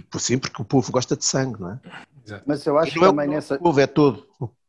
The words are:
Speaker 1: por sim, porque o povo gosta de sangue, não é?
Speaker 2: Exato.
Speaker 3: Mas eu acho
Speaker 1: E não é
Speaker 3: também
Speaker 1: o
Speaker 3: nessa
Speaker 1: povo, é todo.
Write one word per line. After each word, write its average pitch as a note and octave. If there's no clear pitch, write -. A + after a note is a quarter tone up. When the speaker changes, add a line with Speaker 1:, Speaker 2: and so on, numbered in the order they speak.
Speaker 1:
por -
sim, A#2+
porque -
o A2+
povo -
gosta B2+
de -
sangue, C3
não F2+
é? C3
Speaker 2:
Exato. G2+
Speaker 3:
Mas D3
eu D3
acho D#3+
Speaker 1:
E E3
não F#3
é -
Speaker 3:
também D3
Speaker 1:
o C#3+
Speaker 3:
nessa C#3+
Speaker 1:
povo, E3
é C3+
todo. C#3